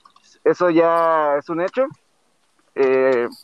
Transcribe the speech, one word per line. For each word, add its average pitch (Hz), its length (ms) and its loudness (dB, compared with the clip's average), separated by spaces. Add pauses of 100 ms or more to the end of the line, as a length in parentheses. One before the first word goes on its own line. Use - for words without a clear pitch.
(440)
eso 175 260 0
ya 165 680 2
es - 100 -18
un 165 100 -6
hecho. 214 280 -2 (880)
Eh, 131 520 0 (160)